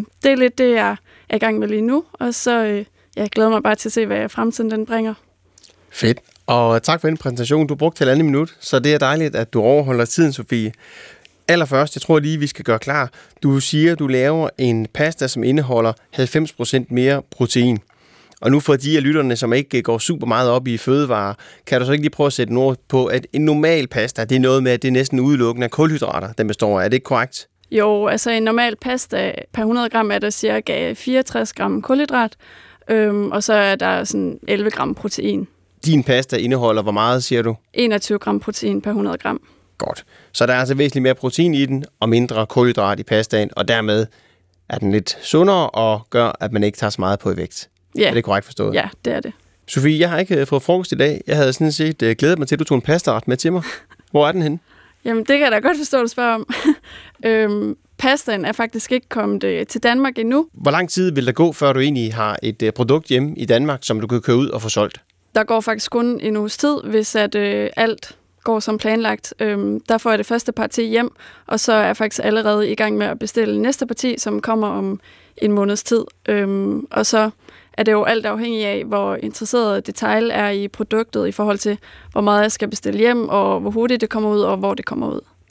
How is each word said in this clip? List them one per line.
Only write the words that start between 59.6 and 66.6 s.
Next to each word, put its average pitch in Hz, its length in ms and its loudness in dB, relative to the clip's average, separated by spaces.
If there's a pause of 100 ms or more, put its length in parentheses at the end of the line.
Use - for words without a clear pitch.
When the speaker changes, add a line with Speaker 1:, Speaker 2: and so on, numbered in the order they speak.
Speaker 1:
til - 160 -8
Danmark 254 360 2
endnu. 254 340 0
Speaker 2:
Hvor - 180 0
lang 170 200 0
tid 180 220 0
vil 135 140 0
der 127 60 0
gå, 165 200 4
før 139 200 2
du 131 80 2
egentlig 123 340 0
har 107 280 -2
et, 110 200 -4
øh, 110 100 2
produkt 131 360 0
hjemme 139 280 0
i 123 80 -6
Danmark, 131 380 2
som 110 180 -2
du 110 60 -4
kan 120 140 0
køre 120 160 2
ud 135 120 2
og 110 140 -6
få 110 60 -8
solgt? - 320 -2 (340)
Speaker 1:
Der 214 100 4
går 226 160 2
faktisk 220 300 -4
kun 240 300 -2
en 214 160 -2
uges 214 200 -4
tid, 294 280 2